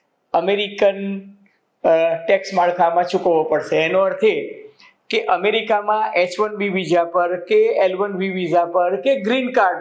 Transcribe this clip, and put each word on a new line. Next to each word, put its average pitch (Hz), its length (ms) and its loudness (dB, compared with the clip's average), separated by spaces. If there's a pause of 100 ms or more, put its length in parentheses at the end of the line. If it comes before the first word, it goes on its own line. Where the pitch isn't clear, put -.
(340)
અમેરિકન, 196 880 -2 (640)
અ, 165 320 2 (120)
ટેક્સ 196 260 0
માળખામાં 175 500 2
ચૂકવવો 180 380 2
પડશે. 160 340 -2
એનો 170 240 2
અર્થ 190 240 0
એ 156 400 -2 (460)
કે 233 140 0
અમેરિકામાં 214 880 0
એચ 180 280 0
વન 214 160 -4
બી 202 120 -2
વિઝા 175 360 0
પર 175 320 -2
કે 214 280 2
એલ 190 320 2
વન 202 160 -2
બી 190 180 -4
વિઝા 175 340 0
પર 180 320 0
કે 254 240 0
ગ્રીન 247 320 -2
કાર્ડ 185 280 2